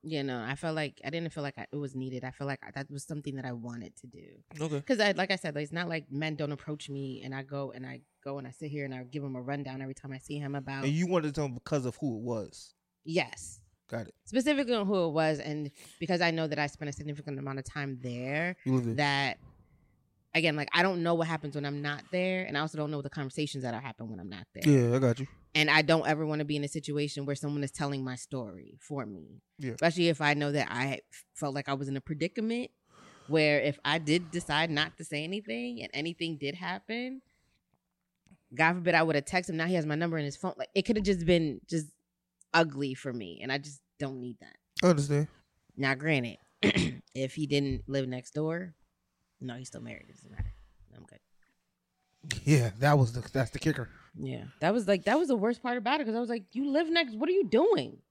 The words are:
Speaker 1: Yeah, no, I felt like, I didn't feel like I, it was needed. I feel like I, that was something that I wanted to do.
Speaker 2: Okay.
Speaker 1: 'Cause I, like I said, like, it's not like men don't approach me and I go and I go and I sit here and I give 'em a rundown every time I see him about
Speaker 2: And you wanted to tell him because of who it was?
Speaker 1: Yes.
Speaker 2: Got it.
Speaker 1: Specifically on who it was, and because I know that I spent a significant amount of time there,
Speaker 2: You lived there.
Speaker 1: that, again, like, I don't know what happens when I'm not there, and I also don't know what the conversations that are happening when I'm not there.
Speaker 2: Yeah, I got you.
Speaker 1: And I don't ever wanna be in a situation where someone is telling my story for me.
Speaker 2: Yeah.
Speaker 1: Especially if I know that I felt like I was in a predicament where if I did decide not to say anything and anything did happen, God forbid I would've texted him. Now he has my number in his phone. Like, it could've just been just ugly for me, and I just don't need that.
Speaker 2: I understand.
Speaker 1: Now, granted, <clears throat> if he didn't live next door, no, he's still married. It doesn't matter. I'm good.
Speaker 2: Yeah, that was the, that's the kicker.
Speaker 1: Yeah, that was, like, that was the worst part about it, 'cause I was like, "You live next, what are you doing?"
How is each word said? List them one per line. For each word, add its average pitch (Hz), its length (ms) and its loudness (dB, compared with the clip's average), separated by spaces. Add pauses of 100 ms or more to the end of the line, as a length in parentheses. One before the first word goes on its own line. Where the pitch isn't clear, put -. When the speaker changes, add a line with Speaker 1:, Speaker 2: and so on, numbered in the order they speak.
Speaker 1:
Yeah, 156 200 -4
no, 127 200 -2
I 131 120 -4
felt 160 200 -4
like, 151 300 -4
I - 40 -6
didn't 165 220 -4
feel 151 120 -8
like 139 140 -8
I, - 140 -10
it 143 60 -6
was 135 180 -6
needed. 127 300 -6
I 131 60 -8
feel 139 160 -8
like 135 140 -4
I, - 100 -14
that 139 200 -10
was 139 140 -10
something 147 320 -4
that 131 80 -6
I 123 80 -4
wanted 120 480 -10
to 127 60 -20
do. 85 180 -18 (340)
Speaker 2:
Okay. 147 220 -2
Speaker 1:
'Cause 233 180 0
I, 202 140 4
like 185 180 0
I 185 60 0
said, 156 180 -6
like, 151 80 -2
it's 147 80 -8
not 175 160 -4
like 160 240 -6
men 151 240 -2
don't 147 160 -2
approach 147 380 -8
me 135 340 -8
and 131 100 -8
I 135 100 -8
go 139 280 -8
and 123 140 -12
I 127 160 -12 (200)
go 139 160 -8
and 135 80 -10
I 127 60 -12
sit 151 180 -10
here 143 140 -4
and 135 100 -6
I 127 100 -8
give 139 200 -8
'em 135 140 -6
a 127 40 -6
rundown 135 400 -6
every 131 120 -8
time 135 180 -12
I 131 60 -10
see 147 200 -8
him 143 180 -4
about 135 280 -6
Speaker 2:
And 139 80 2
you 170 160 2
wanted 170 220 2
to 139 40 -6
tell 147 120 -2
him 127 80 -4
because 127 320 -2
of 120 100 -2
who 127 220 -4
it 107 40 -8
was? 113 520 -6 (320)
Speaker 1:
Yes. - 560 -4 (280)
Speaker 2:
Got 117 180 -6
it. - 60 -20 (120)
Speaker 1:
Specifically 254 500 2
on 202 100 2
who 190 200 2
it 165 80 0
was, 156 260 2
and 147 320 -6 (280)
because 175 220 0
I 170 80 4
know 160 160 0
that 151 140 -2
I 147 80 2
spent 147 220 -8
a 139 40 -8
significant 147 460 -8
amount 135 180 -6
of 135 80 -8
time 139 380 -6
there, 135 600 -2
Speaker 2:
You 131 100 2
lived 127 160 4
there. 117 80 0
Speaker 1:
that, 139 420 2 (960)
again, 165 200 4
like, 147 180 -2
I 175 100 6
don't 180 180 4
know 170 140 4
what 165 120 2
happens 151 280 -4
when 143 100 -2
I'm 143 160 -4
not 147 300 -4
there, 185 340 0
and 143 100 -6
I 143 60 2
also 156 160 -4
don't 151 140 -2
know 151 60 -2
what 139 60 -6
the 143 60 -6
conversations 143 540 -4
that 120 100 -2
are 110 80 -6
happening 117 300 -10
when 101 80 -10
I'm 92 100 -10
not 90 240 -12
there. 147 180 6 (200)
Speaker 2:
Yeah, 120 40 4
I 131 40 4
got 120 200 4
you. 135 80 -6 (280)
Speaker 1:
And 151 140 6
I 156 120 8
don't 156 260 4
ever 156 180 2
wanna 151 200 -2
be 147 100 -2
in 143 80 0
a 143 40 -2
situation 147 580 -4
where 143 100 -2
someone 143 280 -2
is 135 80 -4
telling 143 320 -4
my 127 120 -4
story 104 640 -10
for 139 260 -6
me. 92 360 -14 (160)
Speaker 2:
Yeah. 131 140 -4
Speaker 1:
Especially 170 380 2
if 156 120 0
I 147 140 4
know 143 160 0
that 143 180 2
I 127 320 -2 (320)
felt 143 220 -4
like 139 140 -4
I 139 40 0
was 135 140 -4
in 135 100 -4
a 131 40 -6
predicament 214 720 -4 (560)
where 147 320 6
if 139 240 0
I 147 160 2
did 160 320 2
decide 165 380 0
not 156 280 0
to 165 60 -12
say 151 200 -4
anything 226 580 -6
and 113 120 -10
anything 165 440 -4
did 139 180 -4
happen, 220 680 -6 (1300)
God 160 180 6
forbid 175 220 2
I 165 80 8
would've 147 220 2
texted 180 240 0
him. 160 80 -2
Now 160 100 0
he 180 80 2
has 160 100 2
my 151 100 0
number 165 220 0
in 147 80 -2
his 139 100 -6
phone. - 220 -4
Like, - 160 -8
it 196 100 2
could've 214 200 2
just 185 220 2
been 160 440 4
just 156 180 0 (640)
ugly 143 420 2
for 131 180 -6
me, 101 300 -8
and 127 80 -4
I 139 80 0
just 143 220 -14 (180)
don't 135 200 -6
need 123 200 -10
that. - 160 -20 (280)
Speaker 2:
I 175 60 8
understand. 143 380 4 (500)
Speaker 1:
Now, 135 160 2
granted, 135 440 0 (120)
<clears throat> - 140 -6 (500)
if 131 220 -4
he 151 100 -2
didn't 139 420 0
live 135 200 0
next 127 260 -8
door, 165 400 -4 (680)
no, 127 160 -8
he's 127 120 -12
still - 140 -12
married. 113 280 -12
It - 60 -20
doesn't - 160 -20
matter. - 200 -4 (460)
I'm - 60 -20
good. - 160 -20 (1200)
Speaker 2:
Yeah, 127 360 8
that 147 180 8
was 120 160 6
the, 120 80 -4 (100)
that's 131 200 2
the - 80 -6
kicker. 139 300 0 (300)
Speaker 1:
Yeah, 127 260 -6 (160)
that 175 120 4
was, 226 140 2
like, 196 180 4
that 254 140 6
was 339 80 2
the 262 80 4
worst 226 260 0
part 247 160 -2
about 247 240 0
it, 247 60 -2
'cause 220 80 -2
I 233 40 0
was 240 100 -4
like, 233 240 -4
"You 277 180 -2
live 311 180 4
next, 320 260 2
what 262 140 0
are 370 40 4
you 381 120 6
doing?" 262 540 4 (120)